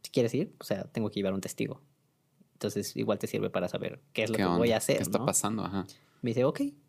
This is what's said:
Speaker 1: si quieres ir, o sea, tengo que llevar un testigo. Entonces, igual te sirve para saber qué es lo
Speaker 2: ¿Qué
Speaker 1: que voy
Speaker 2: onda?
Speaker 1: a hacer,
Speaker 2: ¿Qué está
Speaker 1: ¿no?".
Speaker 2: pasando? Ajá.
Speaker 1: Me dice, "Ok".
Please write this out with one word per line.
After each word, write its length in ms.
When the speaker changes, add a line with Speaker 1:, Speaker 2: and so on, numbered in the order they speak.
Speaker 1:
si 80
quieres 240
ir, 240
o 40
sea, 200
tengo 260
que 60
llevar 180
un 80
testigo. 400
Entonces, 420
igual 240
te 80
sirve 220
para 200
saber 320
qué 100
es 60
lo 80
Speaker 2:
¿Qué 60
Speaker 1:
que 60
voy 180
Speaker 2:
onda? 80
Speaker 1:
a 20
hacer, 200
Speaker 2:
¿Qué 60
está 160
Speaker 1:
¿no?". 60
Speaker 2:
pasando? 400
Ajá. 220
Speaker 1:
Me 100
dice, 140
"Ok". 160